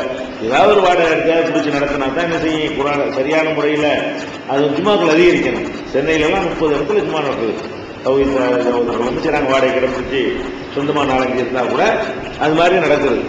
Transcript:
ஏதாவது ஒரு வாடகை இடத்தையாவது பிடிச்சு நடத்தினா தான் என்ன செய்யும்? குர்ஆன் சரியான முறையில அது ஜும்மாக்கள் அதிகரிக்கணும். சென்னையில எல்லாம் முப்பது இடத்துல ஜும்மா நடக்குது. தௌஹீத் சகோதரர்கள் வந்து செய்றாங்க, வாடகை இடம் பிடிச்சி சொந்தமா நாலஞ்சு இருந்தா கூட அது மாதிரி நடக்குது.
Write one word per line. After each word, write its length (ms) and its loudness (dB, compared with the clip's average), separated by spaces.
ஏதாவது 260 4
ஒரு 100 4
வாடகை 300 4
இடத்தையாவது 380 2
பிடிச்சு 260 0
நடத்தினா 380 -2
தான் 100 -2
என்ன 140 -2
செய்யும்? 400 -2
குர்ஆன் 360 -2
சரியான 360 0
முறையில 380 0
அது 140 0
ஜும்மாக்கள் 540 2
அதிகரிக்கணும். 520 4
சென்னையில 340 2
எல்லாம் 180 0
முப்பது 320 0
இடத்துல 280 0
ஜும்மா 180 -2
நடக்குது. 560 -4
தௌஹீத் 580 2
சகோதரர்கள் 440 0
வந்து 160 -4
செய்றாங்க, 260 0
வாடகை 260 2
இடம் 180 0
பிடிச்சி 280 -4
சொந்தமா 300 0
நாலஞ்சு 320 0
இருந்தா 260 -2
கூட 220 0
அது 140 2
மாதிரி 220 4
நடக்குது. 540 2